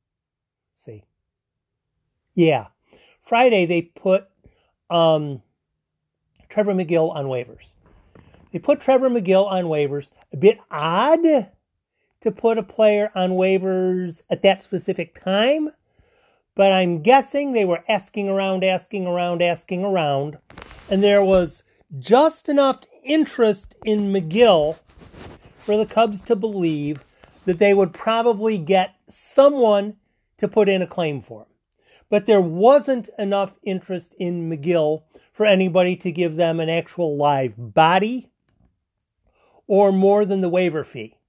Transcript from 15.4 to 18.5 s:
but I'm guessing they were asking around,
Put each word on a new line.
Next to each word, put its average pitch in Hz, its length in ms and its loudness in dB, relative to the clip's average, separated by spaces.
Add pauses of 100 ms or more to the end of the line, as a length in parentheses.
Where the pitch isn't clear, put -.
but 196 180 4
I'm 175 300 0
guessing 269 520 2
they 214 120 0
were 170 240 -2
asking 202 400 -4
around, 190 340 -2